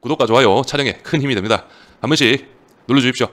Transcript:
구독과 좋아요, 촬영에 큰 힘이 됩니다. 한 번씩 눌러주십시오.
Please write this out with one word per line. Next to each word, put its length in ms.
구독과 260
좋아요, 400
촬영에 280
큰 180
힘이 140
됩니다. 300
한 100
번씩 380
눌러주십시오. 440